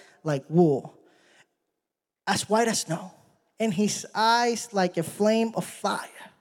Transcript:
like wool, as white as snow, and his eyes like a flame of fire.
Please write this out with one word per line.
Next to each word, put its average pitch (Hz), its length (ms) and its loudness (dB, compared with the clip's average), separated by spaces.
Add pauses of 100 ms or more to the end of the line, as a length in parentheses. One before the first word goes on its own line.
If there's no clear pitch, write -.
(240)
like 147 240 -2
wool, 160 500 2 (1300)
as 196 220 -2
white 220 180 4
as 214 140 0
snow, - 320 -8 (480)
and 220 120 0
his 202 420 0
eyes 233 580 2
like 185 240 0
a 165 80 0
flame 220 500 0
of 180 100 -4
fire. - 760 -8